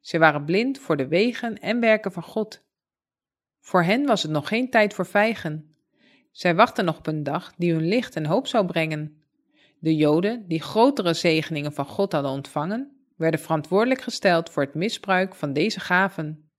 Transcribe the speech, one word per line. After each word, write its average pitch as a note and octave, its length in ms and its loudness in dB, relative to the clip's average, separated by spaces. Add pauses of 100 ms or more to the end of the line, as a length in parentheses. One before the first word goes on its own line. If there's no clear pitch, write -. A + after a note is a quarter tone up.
Zij - 180 -4
waren D3 260 4
blind A3 340 0
voor - 180 -2
de C3+ 120 -2
wegen A3+ 520 -2
en A#3 200 -2
werken G#3+ 320 2
van F3 100 -10
God. - 400 -6 (960)
Voor - 220 0
hen A3+ 240 2
was - 160 2
het D#3 80 -4
nog D3+ 180 -2
geen B3 220 -2
tijd G#3 240 2
voor F3+ 120 -4
vijgen. G3+ 680 -2 (560)
Zij - 240 0
wachten G#3 300 2
nog E3 140 -2
op - 80 -10
een D#3 160 -4
dag C#3+ 340 -6
die F3 160 0
hun D#3+ 140 0
licht A#3 300 -2
en D#3 100 -4
hoop G#3+ 200 0
zou G#3+ 200 0
brengen. D#3 560 -4 (560)
De D#3+ 180 2
Joden, F3 520 2
die D#3+ 140 -2
grotere A3 520 2
zegeningen D#3 580 -2
van C#3+ 140 -6
God - 260 -4
hadden C#3 180 -2
ontvangen, D#3 760 -8 (100)
werden D#3+ 240 0
verantwoordelijk G3+ 600 0
gesteld E3+ 500 0
voor F#3+ 120 -2
het D#3 120 -4
misbruik F#3+ 600 -2
van C#3+ 180 -6
deze F3+ 280 0
gaven. F3+ 800 -2